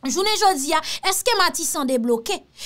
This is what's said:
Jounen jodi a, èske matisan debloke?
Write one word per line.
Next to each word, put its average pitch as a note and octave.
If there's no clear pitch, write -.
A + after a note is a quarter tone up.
Jounen F#4+
jodi E4
a, -
èske G4
matisan E4
debloke? A#3+